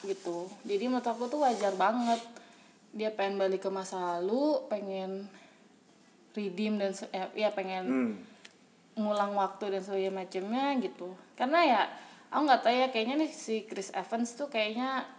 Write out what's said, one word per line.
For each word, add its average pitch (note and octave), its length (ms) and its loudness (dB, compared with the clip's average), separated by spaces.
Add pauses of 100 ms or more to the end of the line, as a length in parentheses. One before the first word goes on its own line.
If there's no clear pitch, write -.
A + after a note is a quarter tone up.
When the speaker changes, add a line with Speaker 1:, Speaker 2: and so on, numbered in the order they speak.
Speaker 1:
gitu. F3+ 400 -4 (160)
Jadi G3+ 240 -2
menurut B3+ 180 0
aku A#3 220 -2
tuh D4 160 0
wajar G#3 320 4
banget A3+ 480 2 (640)
dia G#3+ 220 -2
pengen G3 260 -2
balik F#3+ 240 2
ke G3 80 -2
masa F#3+ 300 -4 (160)
lalu, B3+ 560 2
pengen G3 560 -4 (1040)
redeem G#3 480 -2
dan G3 160 0
se-, - 160 -10
eh, F#3+ 160 -4 (100)
ya G#3+ 140 4
pengen F#3 340 -4
Speaker 2:
Hmm. B2+ 300 2 (800)
Speaker 1:
ngulang G#3 400 0
waktu G3 400 0
dan F#3+ 80 -2
sebagainya F#3+ 320 0
macamnya F#3+ 520 -2 (120)
gitu. F#3 320 -4 (240)
Karena C#4 300 2
ya, A3+ 180 6 (480)
aku C4 140 2
nggak B3 180 8
tahu A#3+ 140 4
ya, B3+ 120 4
kayaknya A#3+ 300 0
nih D#4 140 2
si - 220 -4 (100)
Chris - 280 -8
Evans A#3 400 -2
tuh C#4+ 140 -6
kayaknya A#3+ 560 -2 (160)